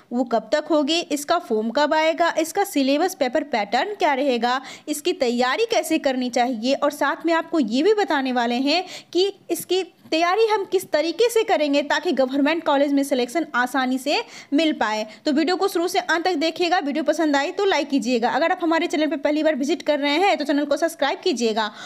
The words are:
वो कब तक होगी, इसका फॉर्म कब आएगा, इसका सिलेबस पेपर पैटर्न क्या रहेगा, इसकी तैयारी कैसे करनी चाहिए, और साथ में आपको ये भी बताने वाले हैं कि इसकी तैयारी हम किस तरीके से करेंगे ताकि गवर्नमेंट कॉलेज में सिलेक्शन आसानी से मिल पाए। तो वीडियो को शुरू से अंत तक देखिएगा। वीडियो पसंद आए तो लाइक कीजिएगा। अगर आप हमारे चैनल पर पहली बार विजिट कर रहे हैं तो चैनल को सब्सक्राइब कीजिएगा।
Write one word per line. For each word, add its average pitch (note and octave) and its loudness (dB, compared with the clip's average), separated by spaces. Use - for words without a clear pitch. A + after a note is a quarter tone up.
वो B3 0
कब A3+ -2
तक D4+ -2
होगी, D#4 2
इसका D#4 -2
फॉर्म A3+ -2
कब D4 2
आएगा, D#4+ 2
इसका E4 -2
सिलेबस D4 0
पेपर C4+ -2
पैटर्न B3 -2
क्या D#4+ 2
रहेगा, B3+ 0
इसकी D4+ -2
तैयारी B3 0
कैसे D#4+ 0
करनी B3+ -2
चाहिए, B3 0
और C#4+ 0
साथ D4+ -2
में E4 2
आपको E4 0
ये B3 0
भी G#4 4
बताने D4 0
वाले A#3+ 0
हैं C#4+ 0
कि F#4+ 2
इसकी F4 -2
तैयारी F4 2
हम G#4 0
किस F#4 -2
तरीके E4 2
से A4+ 2
करेंगे D4+ 2
ताकि D#4 -2
गवर्नमेंट C#4 0
कॉलेज C#4+ 2
में C#4 2
सिलेक्शन C#4 -2
आसानी B3+ 0
से D4+ -2
मिल D#4 2
पाए। G#3+ -2
तो D#4 2
वीडियो D#4+ 2
को F#4+ 0
शुरू F4 0
से F#4 0
अंत E4+ 0
तक F#4 2
देखिएगा। E4 0
वीडियो C#4+ -2
पसंद D#4 2
आए C#4+ 0
तो G4+ -2
लाइक D#4+ 0
कीजिएगा। A#3+ 0
अगर E4 2
आप F4+ -2
हमारे E4 2
चैनल D#4 0
पर D4+ -2
पहली D4 0
बार D#4 2
विजिट C#4 -2
कर D4 0
रहे C#4+ 0
हैं F#4 2
तो D4 -4
चैनल D4 0
को D4 0
सब्सक्राइब D#4 -2
कीजिएगा। A3 0